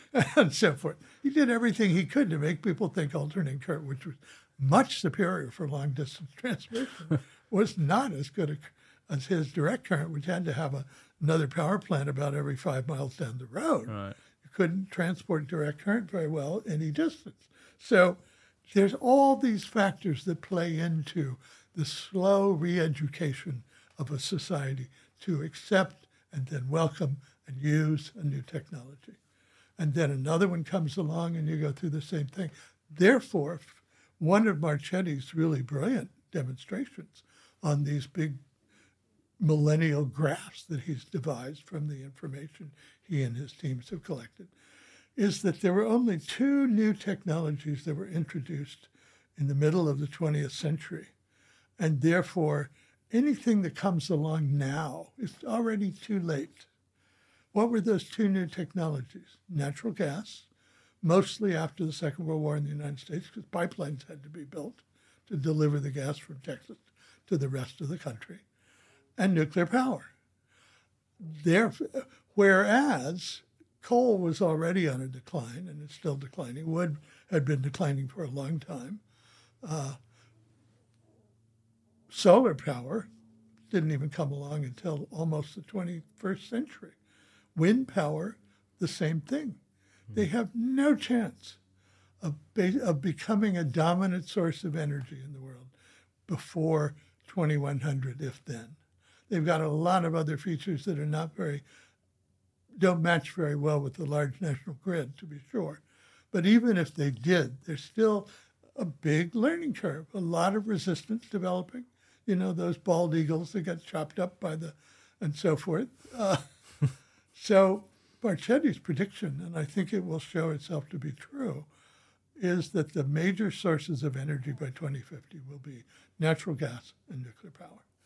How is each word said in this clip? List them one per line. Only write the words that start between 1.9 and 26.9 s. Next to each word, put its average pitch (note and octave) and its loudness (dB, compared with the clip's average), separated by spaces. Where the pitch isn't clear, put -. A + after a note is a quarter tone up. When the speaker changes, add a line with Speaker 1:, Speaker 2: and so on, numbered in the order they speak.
Speaker 1:
he E3+ 4
could A#3+ 2
to D#3 0
make D3+ 0
people F#3+ 0
think D3+ -2
alternating D3 -4
current, D3+ -6
which C3+ -8
was D3 -10
much D3 4
superior F3 0
for D#3 -8
long-distance C#3+ -6
<laughs> - -20
transmission, A3+ -4
was G#3 2
not F#3+ 2
as C#3 -6
good D#3 -2
a, - -14
as C3+ -4
his D#3+ 0
direct F3+ 0
current, D#3+ -2
which D3+ -6
had F3+ -2
to D#3+ -2
have C#3 -4
a, C3+ -6
another D#3 2
power E3+ 0
plant C#3+ -2
about C#3+ -2
every C#3+ -2
five C3 -4
miles C3 -6
down B2 -6
the B2+ -10
road. G3 0
Speaker 2:
Right. G2+ -6
Speaker 1:
You - -20
couldn't F#3 0
transport E3+ -2
direct D3+ -4
current G#3+ -2
very D#3+ -2
well D#3 -4
any D#3 -2
distance. - -4
So F3+ 6
there's G3+ 6
all C4+ 6
these A3+ 0
factors G3 0
that E3+ -2
play E3+ -2
into D#3+ -2
the D#3+ 0
slow G3 2
re-education D#3 -2
of C#3 -6
a C#3+ -4
society C3+ -4
to D#3 -2
accept F#3+ 0
and C3+ -4
then C3 -6
welcome D3+ 0